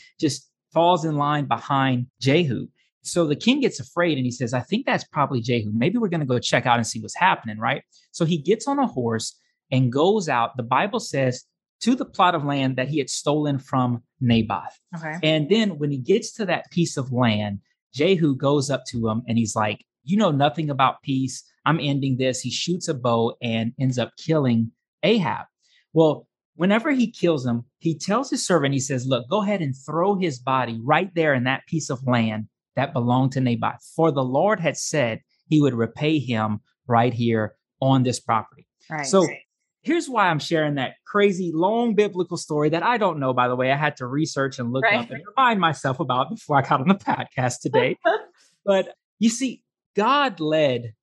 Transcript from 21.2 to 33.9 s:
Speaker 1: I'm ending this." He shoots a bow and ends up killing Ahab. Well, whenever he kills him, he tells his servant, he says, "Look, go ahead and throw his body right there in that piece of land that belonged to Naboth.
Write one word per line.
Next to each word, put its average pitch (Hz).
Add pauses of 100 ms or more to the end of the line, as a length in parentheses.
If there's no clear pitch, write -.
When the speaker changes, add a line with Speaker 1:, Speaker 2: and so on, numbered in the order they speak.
Speaker 1:
I'm 151
ending 135
this." 127
He 123
shoots 175
a 160
bow 117
and 113
ends 131
up 113
killing 123 (300)
Ahab. 170 (480)
Well, 156 (280)
whenever 208
he 254
kills 156
him, 120 (140)
he 165
tells 233
his 254
servant, 143
he 135
says, 131
"Look, 120
go 202
ahead 202
and 135
throw 170
his 165
body 123
right 151
there 156
in 123
that 131
piece 156
of 131
land 113 (280)
that 143
belonged 127
to 135
Naboth. 117 (140)